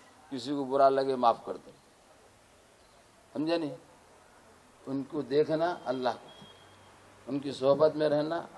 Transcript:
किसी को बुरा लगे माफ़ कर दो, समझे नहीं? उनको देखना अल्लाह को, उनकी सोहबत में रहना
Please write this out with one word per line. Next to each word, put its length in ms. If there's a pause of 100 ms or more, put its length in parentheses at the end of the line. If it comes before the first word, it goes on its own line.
(320)
किसी 200
को 140
बुरा 240
लगे 280
माफ़ 280
कर 80
दो, 180 (1600)
समझे 240
नहीं? 140 (1120)
उनको 400
देखना 640
अल्लाह 260
को, 160 (960)
उनकी 260
सोहबत 420
में 140
रहना 380 (100)